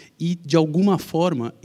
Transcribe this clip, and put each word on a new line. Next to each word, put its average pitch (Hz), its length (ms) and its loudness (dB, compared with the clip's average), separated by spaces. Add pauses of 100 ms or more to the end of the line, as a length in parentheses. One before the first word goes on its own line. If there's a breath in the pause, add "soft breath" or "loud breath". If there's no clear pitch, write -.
(180 loud breath)
e, 170 160 -4
de 165 220 -2
alguma 165 420 2
forma, 160 560 -2 (100)